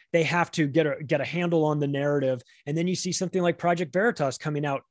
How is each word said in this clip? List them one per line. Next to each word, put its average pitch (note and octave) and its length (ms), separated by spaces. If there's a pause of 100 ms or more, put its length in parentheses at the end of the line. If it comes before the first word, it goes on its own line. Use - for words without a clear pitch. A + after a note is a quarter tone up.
(120)
They E3+ 120
have E3 280
to D#3 140
get D3+ 200
a, C#3+ 160
get C#3+ 200
a - 20
handle E3 400
on D3+ 160
the C#3+ 60
narrative. C#3 560 (240)
And D3 100
then E3+ 100
you F#3 80
see F3+ 160
something F3+ 300
like E3+ 160
Project E3+ 340
Veritas F3+ 460
coming D3 300
out, C#3 240